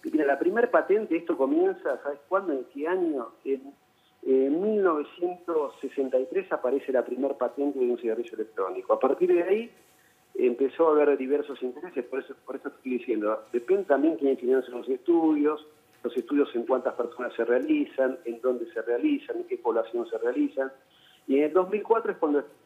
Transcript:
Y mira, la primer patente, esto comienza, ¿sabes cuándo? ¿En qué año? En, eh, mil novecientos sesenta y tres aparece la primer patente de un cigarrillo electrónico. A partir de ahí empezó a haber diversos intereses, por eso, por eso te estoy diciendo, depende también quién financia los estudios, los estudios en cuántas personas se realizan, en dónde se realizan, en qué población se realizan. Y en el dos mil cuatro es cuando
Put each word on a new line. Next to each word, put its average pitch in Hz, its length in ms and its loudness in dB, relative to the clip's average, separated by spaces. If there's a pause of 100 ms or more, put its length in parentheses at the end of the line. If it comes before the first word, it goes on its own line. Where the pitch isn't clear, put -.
Y 156 80 -6
mira, 156 140 2
la 139 140 4
primer 196 300 2
patente, 180 480 2
esto 165 200 -2
comienza, 156 640 0
¿sabes 143 160 -8 (100)
cuándo? 190 240 0
¿En 127 200 -4
qué 143 140 -6
año? 160 420 -2 (140)
En, 135 300 -4 (520)
eh, 131 240 4
mil 202 340 2
novecientos 165 1000 -2
sesenta 135 380 -2
y 131 60 0
tres 185 260 -4
aparece 135 400 -2
la 123 120 2
primer 131 340 -4
patente 135 420 -4
de 123 100 2
un 120 80 0
cigarrillo 117 380 -4
electrónico. 95 580 -4
A - 60 0
partir - 340 2
de 170 100 4
ahí 214 280 0 (640)
empezó 127 520 2
a 156 40 6
haber 147 260 4
diversos 135 460 -4
intereses, 143 420 -8
por 131 140 -8
eso, - 160 -14 (100)
por 127 100 -10
eso - 140 -10
te - 80 -16
estoy 131 220 -8
diciendo, 107 520 -2
depende 190 340 0
también 311 320 2
quién 135 200 2
financia - 360 0
los - 140 -10
estudios, 156 760 2 (380)
los 120 120 -6
estudios 139 400 0
en 120 100 -2
cuántas 127 280 0
personas 120 420 -6
se 117 80 -2
realizan, 131 800 0
en 117 160 -8
dónde 123 320 -2
se 110 120 -6
realizan, 139 540 0
en 359 80 -6
qué - 120 -6
población 117 520 -2
se 113 100 -8
realizan. 135 520 -2 (560)
Y 139 120 4
en 151 60 4
el 151 80 -4
dos 185 160 2
mil 208 140 -2
cuatro 220 280 0
es 180 80 -6
cuando 147 260 2 (200)